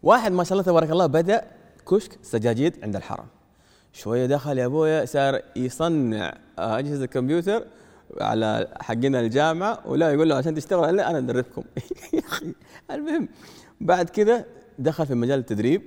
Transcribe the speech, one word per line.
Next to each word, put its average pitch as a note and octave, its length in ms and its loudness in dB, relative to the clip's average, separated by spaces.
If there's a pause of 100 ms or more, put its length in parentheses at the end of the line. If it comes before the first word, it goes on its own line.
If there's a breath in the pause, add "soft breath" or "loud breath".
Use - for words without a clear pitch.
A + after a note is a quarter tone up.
واحد A3 280 4
ما F3+ 120 2
شاء E3+ 100 -2
الله G3 100 2
تبارك E3 280 4
الله F3 140 2
بدأ E3+ 380 2 (460)
كشك G#3 320 0
سجاجيد A#2 640 0
عند G#2 120 -6
الحرم. - 300 -10 (680 soft breath)
شوية A#2+ 320 -2
دخل C#3 320 -2
يا B2+ 80 0
أبويا D#3 400 0
صار C#3 360 0 (140)
يصنع، B2+ 840 -2 (220)
آه، A2 200 -2
أجهزة C#3+ 240 -4
الكمبيوتر E3 640 -2 (560 loud breath)
على A2 460 0 (140)
حقنا B2+ 380 0
الجامعة، D#3+ 680 0
ولا D3+ 280 2
يقول D#3 160 4
له: D3 60 4
"عشان D#3 200 -2
تشتغل E3 300 0
عليه E3+ 240 2
أنا E3+ 80 -2
أدربكم". B2 460 -2 (260)
<laughs> - 240 -10
يا D#4+ 60 2
أخي، - 340 -8 (380 loud breath)
المهم، D4+ 380 -4 (520 loud breath)
بعد F3 280 2
كده A3+ 360 2 (340)
دخل D3+ 260 -2
في C3+ 100 -2
مجال B2 240 2
التدريب A#2+ 480 0